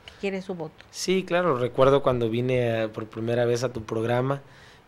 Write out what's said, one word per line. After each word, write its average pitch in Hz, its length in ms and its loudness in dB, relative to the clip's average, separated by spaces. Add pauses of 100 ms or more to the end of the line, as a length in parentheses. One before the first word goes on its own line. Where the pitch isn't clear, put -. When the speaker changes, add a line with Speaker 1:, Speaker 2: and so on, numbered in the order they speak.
Speaker 1:
que - 160 -20
quiere 196 200 -4
su 190 120 -8
voto. 165 380 -12
Speaker 2:
Sí, 185 320 0
claro, 175 340 2
recuerdo 131 460 4
cuando 120 260 2
vine 120 520 0
a, 110 120 -4
por 110 140 -10
primera 117 380 -2
vez 120 180 0
a 127 100 -4
tu 110 100 -10
programa 123 580 -2 (460)